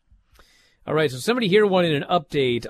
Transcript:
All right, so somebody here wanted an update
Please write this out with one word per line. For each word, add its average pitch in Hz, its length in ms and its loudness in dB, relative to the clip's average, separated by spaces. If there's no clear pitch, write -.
All - 80 -6
right, 156 160 0
so 127 80 -12
somebody 233 300 -2
here 208 180 4
wanted 180 280 2
an 139 160 -2
update 135 600 -2